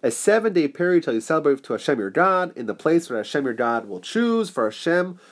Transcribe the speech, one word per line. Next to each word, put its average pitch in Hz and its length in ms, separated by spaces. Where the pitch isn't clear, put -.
"A - 80
seven-day 202 580
period 175 360
shall 123 100
you 113 60
celebrate 147 420
to - 120
Hashem 123 260
your 98 100
God 180 460
in 120 100
the 104 80
place 165 340
where 117 100
Hashem 139 260
your 123 100
God 117 340
will 90 120
choose, 226 500
for 117 140
Hashem 175 560